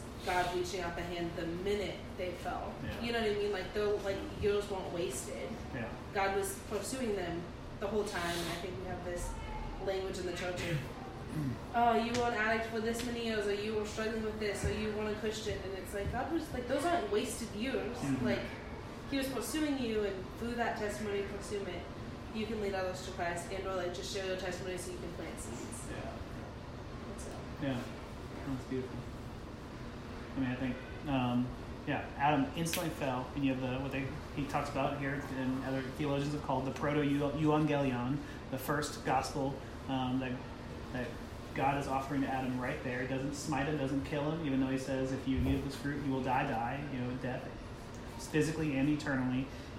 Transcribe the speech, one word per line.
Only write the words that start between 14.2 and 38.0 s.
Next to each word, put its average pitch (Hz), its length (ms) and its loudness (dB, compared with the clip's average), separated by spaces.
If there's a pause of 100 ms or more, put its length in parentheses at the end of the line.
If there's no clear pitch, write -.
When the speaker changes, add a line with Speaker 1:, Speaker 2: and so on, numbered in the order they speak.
Speaker 1:
with 214 160 -2
this," 208 260 0
or, 208 60 4
"You 214 260 0
weren't 214 180 0
a - 40 -4
Christian," 208 440 -2
and 190 140 -4
it's 185 160 -6
like, 196 180 0
God 262 220 0
was, 320 100 2 (100)
like, 233 140 -2
those 285 160 4
aren't 339 280 4
wasted 233 440 0
years. 226 420 0
Speaker 2:
Mm-hmm. 127 280 2
Speaker 1:
Like, 101 140 4 (720)
he 277 60 2
was 269 100 4
pursuing 269 520 2
you, 220 240 4
and 190 120 2 (240)
through 233 160 -2
that 226 220 2
testimony 208 420 0
and - 180 -2
pursuit, 196 280 -4 (720)
you 220 100 0
can 220 160 -2
lead 196 120 0
others 185 320 -2
to 196 60 -4
Christ, 175 340 -2 (100)
and 190 100 -4
or, 190 100 0
like, 175 180 0
just - 200 -4
share 190 120 -2
your 185 100 0
testimony 185 420 -2
so 175 140 -4
you 175 60 -6
can 175 180 -6
plant - 240 -6
seeds. - 500 -6
Speaker 2:
Yeah. - 220 -6 (960)
Speaker 1:
That's - 200 -8
it. - 40 -6 (320)
Speaker 2:
Yeah. 131 140 2 (720)
That's 131 160 -2
beautiful. 127 320 -2 (1400)
I 135 60 0
mean, 127 100 2
I 123 40 2
think, 123 200 0 (320)
um, 123 400 4 (400)
yeah, 139 140 0 (180)
Adam 139 280 6 (100)
instantly 165 320 0
fell, 147 360 0 (100)
and 139 100 2
you 131 80 6
have 127 80 0
the, 127 180 0
what 135 140 -2
they, 135 100 0 (320)
he 139 80 0
talks 143 260 0
about 135 300 2
here, 139 240 0 (160)
and 131 260 2
other 135 160 0 (160)
theologians 143 360 2
have 147 120 -2
called 135 200 2
the 131 60 0
proto-euangelion, 143 1500 4 (340)